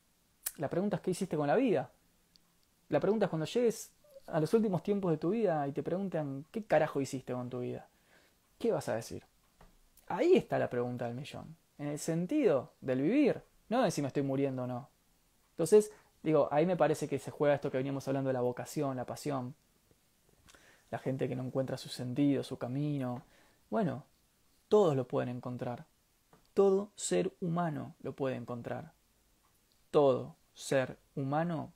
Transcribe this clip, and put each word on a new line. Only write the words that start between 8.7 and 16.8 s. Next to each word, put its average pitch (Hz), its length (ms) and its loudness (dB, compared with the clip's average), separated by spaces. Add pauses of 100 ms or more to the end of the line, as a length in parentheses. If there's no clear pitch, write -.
vas 151 160 -2
a 113 60 0
decir? 110 300 -8 (840)
Ahí 294 280 4
está - 220 0
la 127 120 0
pregunta 123 360 -4
del 117 80 -6
millón, 143 420 -12 (220)
en 147 100 -8
el 147 100 -6
sentido 170 840 2
del 131 220 0
vivir, 226 400 4 (260)
no 240 160 2
en 180 60 2
si 156 120 -2
me 139 60 -2
estoy 143 140 -2
muriendo 135 420 0
o - 20 -4
no. 123 220 -8 (640)
Entonces, 208 380 6 (320)
digo, 156 280 4
ahí 151 160 4
me 185 100 0
parece 151 320 2